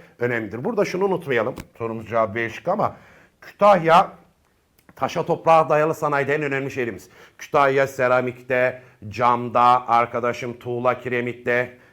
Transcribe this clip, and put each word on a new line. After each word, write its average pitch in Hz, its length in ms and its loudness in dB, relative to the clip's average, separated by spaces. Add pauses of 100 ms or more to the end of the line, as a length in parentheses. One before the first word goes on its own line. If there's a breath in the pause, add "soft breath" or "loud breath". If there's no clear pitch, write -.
(200 loud breath)
önemlidir. 117 440 -4
Burada 208 220 -2
şunu 185 200 -4
unutmayalım. 131 500 -2 (220)
Sorumuz 113 320 -10
cevabı 110 260 0
B 117 140 -4
şıkkı 170 220 -6
ama 185 240 -2 (460 loud breath)
Kütahya 185 680 4 (840)
taşa 156 300 -4
toprağa 160 440 4
dayalı 156 240 2
sanayide 143 420 -2
en 156 60 -2
önemli 139 300 -4
şehrimiz. 117 380 -8 (280 loud breath)
Kütahya 139 500 2
seramikte, 127 920 -2 (280 loud breath)
camda, 120 800 2
arkadaşım 117 720 -2
tuğla 123 400 -4
kiremitte, 123 800 -4 (160 soft breath)